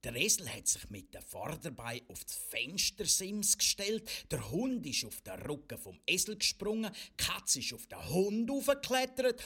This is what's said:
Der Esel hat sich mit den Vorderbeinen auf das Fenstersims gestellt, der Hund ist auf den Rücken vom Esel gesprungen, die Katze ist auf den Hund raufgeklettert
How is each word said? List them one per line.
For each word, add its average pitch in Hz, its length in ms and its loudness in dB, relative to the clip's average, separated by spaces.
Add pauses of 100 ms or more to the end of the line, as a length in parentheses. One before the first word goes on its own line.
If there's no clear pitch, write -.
Der 120 120 -6
Esel 208 380 4
hat - 140 -4
sich - 220 0
mit 95 240 -10
den 90 80 -12
Vorderbeinen 117 880 -6
auf - 160 -10
das - 100 -8
Fenstersims 196 1200 0
gestellt, 220 520 2 (200)
der 123 220 -4
Hund 240 340 0
ist 127 200 0
auf - 160 -10
den 92 200 -10
Rücken - 360 -6
vom 95 280 -14
Esel 185 320 2
gesprungen, 214 560 0
die - 300 -6
Katze 185 360 0
ist - 140 -4
auf - 140 -12
den - 220 -10
Hund 208 400 4
raufgeklettert 262 960 4